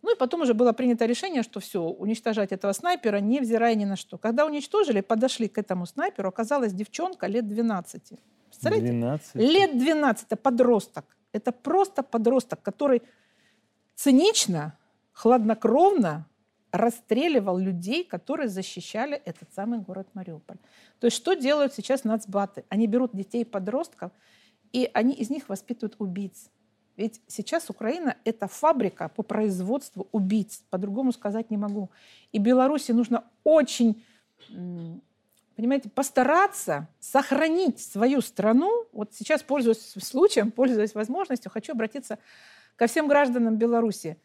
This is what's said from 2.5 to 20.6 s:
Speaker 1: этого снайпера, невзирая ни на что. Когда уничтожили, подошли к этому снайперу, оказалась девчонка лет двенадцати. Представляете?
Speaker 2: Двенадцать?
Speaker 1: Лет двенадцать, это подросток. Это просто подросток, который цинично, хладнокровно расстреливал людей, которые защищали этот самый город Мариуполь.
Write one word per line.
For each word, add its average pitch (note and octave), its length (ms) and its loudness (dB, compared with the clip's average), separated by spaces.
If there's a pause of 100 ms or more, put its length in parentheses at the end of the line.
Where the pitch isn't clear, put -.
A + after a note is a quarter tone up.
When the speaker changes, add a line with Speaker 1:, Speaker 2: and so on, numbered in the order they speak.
Speaker 1:
этого G3 220 -2
снайпера, A3+ 480 -2
невзирая A#3 540 2
ни G#3 100 -2
на G3 100 -4
что. - 220 -14
Когда A#3 280 0
уничтожили, D4 560 0
подошли A3+ 460 0
к - 100 -6
этому F3+ 280 -4
снайперу, C#4 440 -4
оказалась A3+ 440 -2
девчонка G#3+ 540 -8
лет G#3+ 200 -2
двенадцати. G#3 720 -6 (300)
Представляете? E4+ 420 0
Speaker 2:
Двенадцать? A#2+ 440 -4
Speaker 1:
Лет D#4+ 440 4
двенадцать, C#4+ 480 2
это A3 80 -2
подросток. A#3+ 720 2 (260)
Это G#3+ 220 -4
просто F#4 500 0
подросток, A#3+ 580 0
который B3 400 0 (960)
цинично, B3+ 800 2 (360)
хладнокровно A3+ 1120 2 (460)
расстреливал A#3 880 0
людей, F#3+ 440 -4
которые C4+ 460 -6
защищали F#3+ 680 -8 (100)
этот - 280 -16
самый A3+ 260 -6
город F#3+ 360 -12
Мариуполь. F3+ 420 -16 (420)